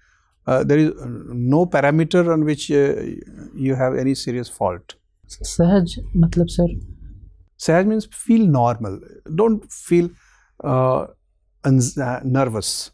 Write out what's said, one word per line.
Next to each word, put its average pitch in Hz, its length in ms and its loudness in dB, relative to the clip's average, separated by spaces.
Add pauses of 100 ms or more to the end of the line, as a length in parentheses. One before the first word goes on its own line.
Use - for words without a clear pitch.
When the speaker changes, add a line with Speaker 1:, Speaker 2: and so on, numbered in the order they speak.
(480)
Speaker 1:
Uh, 131 160 2
there 143 160 4
is, 156 100 4
uh, - 160 -10 (280)
no 131 320 2
parameter 165 680 2
on 156 100 2
which, 151 280 -2
uh, 139 240 4 (600)
you 135 200 -2
have 131 200 0
any 131 200 0
serious 123 340 -6
fault. - 460 -6 (340)
Speaker 2:
सहज 175 640 0 (220)
मतलब, 170 320 2
सर? 175 300 -2 (760)
Speaker 1:
सहज 175 280 2
means 214 220 -2 (140)
feel 226 340 4
normal. 113 420 -2 (380)
Don't 214 360 0
feel, 175 380 0 (540)
uh, 131 420 0 (580)
uns-, 131 340 2
uh, 127 260 -4
nervous. 127 720 -2